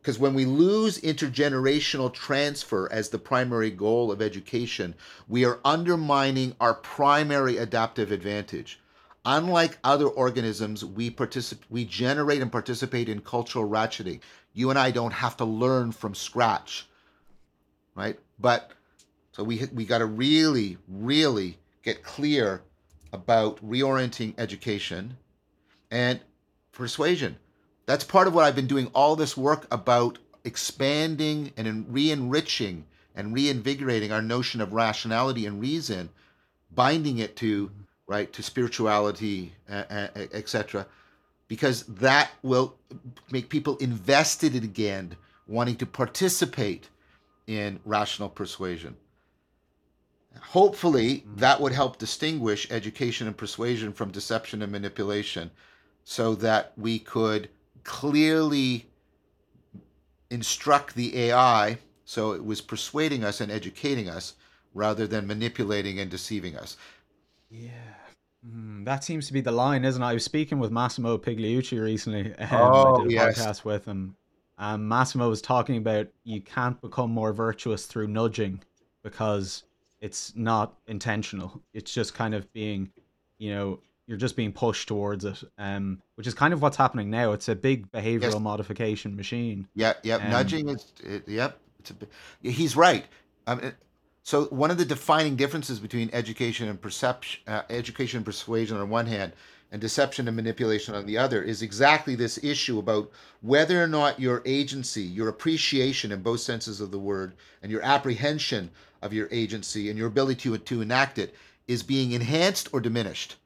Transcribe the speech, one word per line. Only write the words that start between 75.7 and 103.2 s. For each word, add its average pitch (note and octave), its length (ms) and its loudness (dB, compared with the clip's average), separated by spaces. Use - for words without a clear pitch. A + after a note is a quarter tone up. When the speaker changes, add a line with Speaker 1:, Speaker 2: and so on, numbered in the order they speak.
Speaker 2:
about G#2+ 300 0
you G#2+ 180 -8
can't B2 400 -4
become A#2+ 300 -4
more A2 220 0
virtuous A2 520 -2
through G#2+ 220 -6
nudging G#2 540 -2
because G#2 600 -4
it's - 340 -12
not A2 380 0
intentional. G#2 720 -6
It's - 200 -12
just A#2 200 -2
kind A2 200 -2
of G2 200 -6
being, G#2 380 -6
you G#2+ 160 -8
know, G2+ 260 -4
you're A2 100 -8
just A#2+ 180 -2
being G#2+ 160 -2
pushed - 360 -2
towards G#2 380 -4
it, F#2+ 180 -8
um, G2 440 -6
which A2 120 -14
is A#2 60 -4
kind D#3 200 4
of C#3+ 80 0
what's D3 160 4
happening A#2 320 2
now. A2+ 220 2
It's G#2 160 -2
a A2+ 80 0
big A2+ 360 0
behavioral A2+ 300 0
Speaker 1:
Yes. G#2+ 60 -2
Speaker 2:
modification G#2+ 760 -4
machine. G#2 600 -6
Speaker 1:
Yeah, A2 180 4
yeah. A2+ 120 0
Speaker 2:
Um, G#2 160 0
Speaker 1:
Nudging C#3+ 380 2
is, - 220 -8
it, - 240 -10
yep. A2+ 320 -4
It's - 120 -20
a - 40 -14
bi-, - 120 -16
he's B2+ 340 0
right. D#3+ 300 8
Um, B2 120 -2
it, D3 160 -8
so D3 220 2
one C#3 240 0
of F3+ 80 2
the F3 80 2
defining D3 500 2
differences C#3 440 -2
between A2+ 340 -4
education A#2 540 -4
and G2+ 140 -8
perception, - 640 -4
uh, G#2+ 220 -4
education A#2+ 480 -6
and G#2+ 80 -4
persuasion A2+ 520 -4
on G2+ 120 -6
one A2+ 180 0
hand, G2 260 -4
and G#2 80 -10
deception B2+ 480 0
and A2+ 80 -2
manipulation A2+ 580 0
on G2+ 120 -6
the G#2+ 120 -2
other, B2 240 2
is G#2 200 -4
exactly C3+ 540 4
this A#2 280 -2
issue C3+ 340 -2
about G#2 320 0